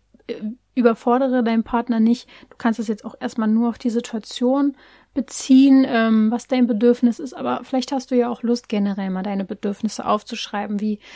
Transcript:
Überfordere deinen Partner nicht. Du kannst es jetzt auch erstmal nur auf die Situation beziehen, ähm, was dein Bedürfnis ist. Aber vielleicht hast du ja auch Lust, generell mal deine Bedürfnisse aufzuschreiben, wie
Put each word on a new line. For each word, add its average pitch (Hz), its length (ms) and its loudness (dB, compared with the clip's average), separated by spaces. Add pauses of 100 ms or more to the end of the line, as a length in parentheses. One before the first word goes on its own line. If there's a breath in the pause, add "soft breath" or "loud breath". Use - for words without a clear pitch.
(760)
Überfordere 247 680 2
deinen 226 200 0
Partner 233 360 -2
nicht. 233 300 0 (200 loud breath)
Du - 80 -20
kannst 226 220 -2
es 214 80 -6
jetzt 214 160 -6
auch - 160 -14
erstmal 220 300 -4
nur 233 200 2
auf 226 80 -6
die 254 120 -4
Situation 247 880 -2 (360 soft breath)
beziehen, 262 720 6
ähm, 220 460 2
was 240 160 -6
dein 254 200 2
Bedürfnis 240 520 2
ist. 285 140 -12
Aber - 300 -4
vielleicht - 280 -4
hast 262 200 -6
du 262 40 0
ja 240 140 2
auch 240 140 -8
Lust, 240 260 -2
generell 202 400 -2
mal 185 140 -4
deine 196 200 -4
Bedürfnisse 202 640 -6
aufzuschreiben, 208 760 -4
wie 214 200 -4 (160 loud breath)